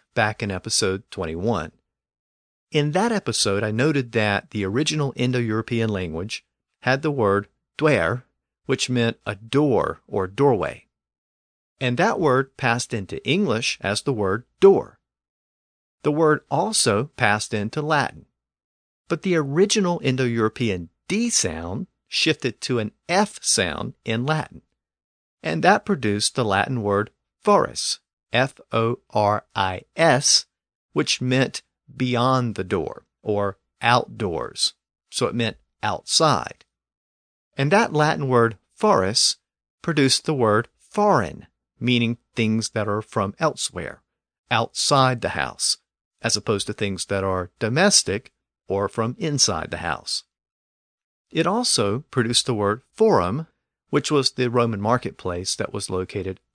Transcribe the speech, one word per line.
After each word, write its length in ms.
back 280
in 80
episode 600
twenty-one. 640
In 200
that 200
episode, 500
I 80
noted 420
that 380
the 140
original 520
Indo-European 720
language 560
had 220
the 80
word 380
dwyer, 480
which 240
meant 340
a 120
door 720
or 180
doorway. 600
And 160
that 220
word 380
passed 360
into 340
English 540
as 220
the 100
word 320
"door." 380
The 100
word 280
also 680
passed 380
into 280
Latin. 440
But 140
the 140
original 680
Indo-European 840
D 240
sound 560
shifted 540
to 180
an 120
F 340
sound 520
in 220
Latin. 360
And 200
that 220
produced 500
the 100
Latin 380
word 280
foris, 580
F 220
O 260
R 340
I 280
S, 520
which 280
meant 420
beyond 600
the 80
door 420
or 360
outdoors. 920
So 160
it 80
meant 220
outside. 800
And 140
that 220
Latin 360
word 300
foris 600
produced 420
the 100
word 340
foreign, 680
meaning 400
things 360
that 180
are 140
from 360
elsewhere, 640
outside 720
the 100
house, 460
as 160
opposed 300
to 60
things 340
that 160
are 380
domestic 720
or 220
from 300
inside 520
the 60
house. 480
It 160
also 540
produced 360
the 80
word 280
forum, 520
which 200
was 220
the 180
Roman 300
marketplace 720
that 180
was 160
located 520